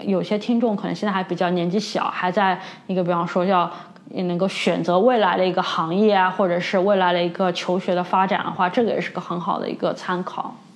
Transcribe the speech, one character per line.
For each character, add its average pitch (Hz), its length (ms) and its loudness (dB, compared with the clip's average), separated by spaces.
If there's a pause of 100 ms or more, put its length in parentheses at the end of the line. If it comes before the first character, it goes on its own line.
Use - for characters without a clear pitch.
有 190 220 0
些 208 140 -2
听 233 220 0
众 226 160 2
可 196 120 -4
能 175 80 -4
现 208 100 -4
在 202 80 0
还 190 100 -2
比 185 120 -6
较 175 160 0
年 175 180 0
纪 196 100 0
小， - 260 -2
还 - 260 -2
在 190 280 2 (280)
一 190 80 -2
个， 185 80 2
比 175 80 0
方 170 160 0
说 180 180 0
要 175 260 2 (380)
也 190 140 -6
能 175 140 0
够 185 100 0
选 175 340 0
择 175 160 2
未 240 200 4
来 190 200 2
的 185 80 2
一 185 60 2
个 180 100 0
行 170 320 -2
业 208 200 4
啊， 185 160 4
或 185 180 0
者 175 100 0
是 180 220 0
未 202 160 4
来 180 160 4
的 175 100 2
一 175 60 0
个 175 240 0
求 180 260 -2
学 185 160 -2
的 175 80 0
发 190 240 2
展 190 160 0
的 - 80 -6
话， 180 200 0
这 240 120 0
个 220 80 2
也 175 120 -2
是 170 100 -6
个 - 80 -10
很 175 180 -6
好 175 220 -4
的 - 100 -6
一 - 60 -4
个 - 180 -2
参 180 300 -6
考。 - 320 -10 (200)